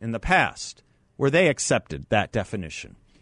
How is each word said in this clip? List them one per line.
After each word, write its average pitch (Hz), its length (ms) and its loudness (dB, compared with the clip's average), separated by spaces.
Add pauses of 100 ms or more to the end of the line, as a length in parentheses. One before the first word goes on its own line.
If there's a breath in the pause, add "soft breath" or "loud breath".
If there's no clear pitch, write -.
in 117 100 -6
the 113 80 -6
past - 640 0 (360)
where 139 120 2
they 170 180 4
accepted 110 640 -2
that 104 240 0
definition. 92 640 -8 (260 soft breath)